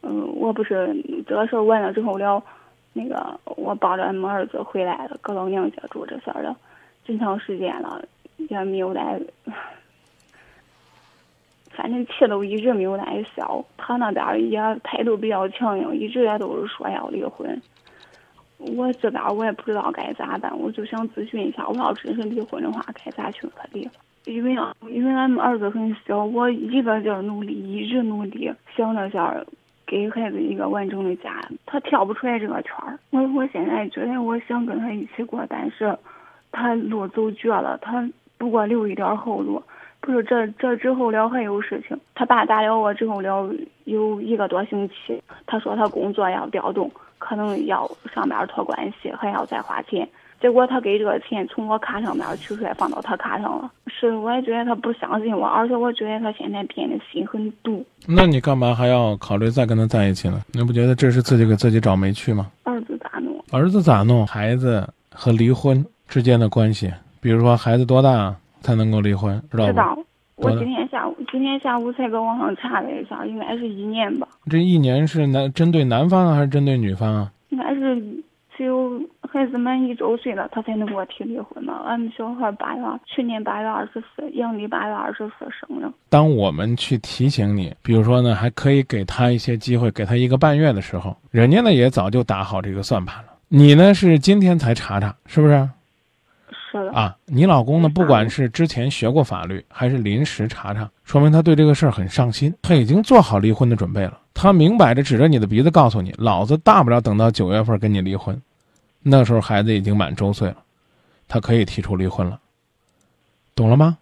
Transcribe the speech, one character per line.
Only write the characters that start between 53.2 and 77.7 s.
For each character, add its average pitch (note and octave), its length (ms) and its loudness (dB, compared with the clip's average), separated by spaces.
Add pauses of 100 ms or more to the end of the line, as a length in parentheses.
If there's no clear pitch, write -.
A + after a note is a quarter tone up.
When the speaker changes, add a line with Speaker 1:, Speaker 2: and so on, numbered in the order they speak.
Speaker 1:
上 G#3 200 -6
了。 B3+ 140 -12 (140)
是， A#3+ 260 -2
我 A3 180 -6
也 B3+ 120 -2
觉 A#3 100 -4
得 A#3 100 -4
他 A#3+ 120 -2
不 A#3 180 -6
相 - 300 -6
信 A3 120 -2
我， G3 120 -2
而 A3+ 200 0
且 B3 80 0
我 A#3+ 160 0
觉 A#3 160 -6
得 G#3+ 140 -6
他 A3 120 -4
现 G#3 200 -10
在 G3+ 120 -6
变 - 260 -8
得 G#3+ 200 -6
心 F3+ 160 -8
很 G#3+ 240 -8 (120)
毒。 G#3+ 200 -6 (240)
Speaker 2:
那 F3+ 200 6
你 D3+ 120 4
干 C3+ 200 0
嘛 B2 160 2
还 B2 140 2
要 A#2+ 280 2
考 G2+ 220 -4
虑 A2+ 100 2
再 A#2+ 160 2
跟 A2 140 0
他 A2+ 80 4
在 G#2+ 220 2
一 F#2+ 40 2
起 F#2 160 -2
呢？ F#2+ 140 -4 (100)
你 B2 100 0
不 A#2 80 2
觉 A#2+ 160 4
得 B2+ 80 6
这 B2+ 160 4
是 B2 120 4
自 B2 160 4
己 A2+ 80 6
给 A2 100 6
自 A2+ 140 4
己 A2 100 4
找 G#2 160 4
没 F#2+ 160 2
趣 A2 220 -2
吗？ G2 160 -4 (140)
Speaker 1:
儿 B3 180 -2
子 A#3+ 160 -10
咋 - 220 -12
弄？ - 300 -8
Speaker 2:
儿 D3+ 200 2
子 G3 120 4
咋 A#2+ 200 6
弄？ A#2 240 6
孩 G#2+ 280 -2
子 A#2+ 320 0 (240)
和 - 220 0
离 A#2 180 4
婚 C3+ 320 4 (260)
之 C3 140 0
间 A#2+ 160 6
的 A#2 80 4
关 A2 280 2
系， F#2+ 180 -4 (300)
比 A#2+ 80 2
如 A2+ 100 4
说 A#2+ 160 6
孩 A#2 220 2
子 B2+ 80 2
多 B2+ 160 6
大 A2 320 4 (260)
才 A#2+ 140 0
能 A2 160 2
够 G#2+ 100 2
离 G2+ 140 2
婚， G2+ 260 -2 (100)
知 A2+ 60 -4
道 A2+ 100 2
不？ G2+ 60 2
Speaker 1:
知 G2 60 2
道。 G#3 160 2 (420)
Speaker 2:
多 - 140 2
大？ - 0 -
Speaker 1:
我 - 80 -
今 A#3+ 100 -2
天 B3+ 200 -4
下 - 200 -4
午， E4 80 -8 (160)
今 C4 80 -2
天 C4+ 200 -2
下 B3 180 -2
午 A#3+ 140 -4
才 B3+ 180 -4
搁 A3+ 100 -2
网 A3+ 180 -2
上 - 180 -2
查 B3 240 -6
了 - 100 -8
一 - 160 -10
下， - 180 -12
应 A3 140 -8
该 A3+ 180 -8
是 A#3+ 100 -8
一 G3+ 200 -8
年 G#3+ 320 -4
吧。 - 100 -8 (220)
Speaker 2:
这 D#3+ 80 2
一 F3 200 4
年 C#3 300 2
是 D3+ 180 0
男-， C3+ 280 0
针 E3+ 180 2
对 D#3 120 4
男 B2 220 2
方 F3+ 220 4
啊， D#3 60 4
还 D3 80 4
是 C#3+ 60 2
针 C#3+ 180 2
对 C3+ 100 2
女 G#2+ 160 0
方 G#2+ 220 -2
啊？ G2+ 180 -4 (160)
Speaker 1:
应 C4+ 100 -4
该 B3+ 160 -4